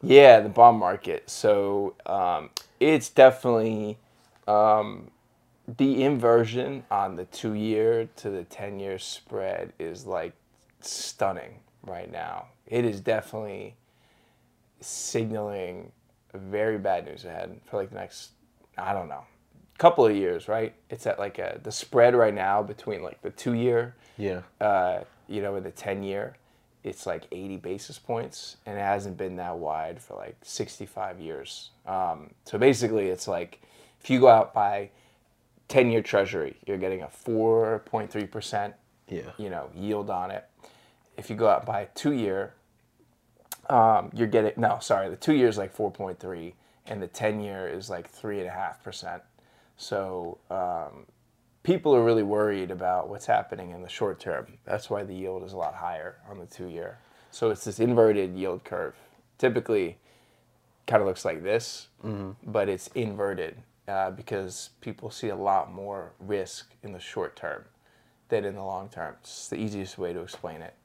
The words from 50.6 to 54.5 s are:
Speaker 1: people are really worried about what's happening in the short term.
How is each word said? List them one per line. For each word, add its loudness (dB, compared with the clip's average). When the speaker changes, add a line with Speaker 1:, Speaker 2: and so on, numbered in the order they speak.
Speaker 1:
people 4
are 6
really 4
worried 0
about -2
what's -12
happening -2
in -16
the -16
short -4
term. -8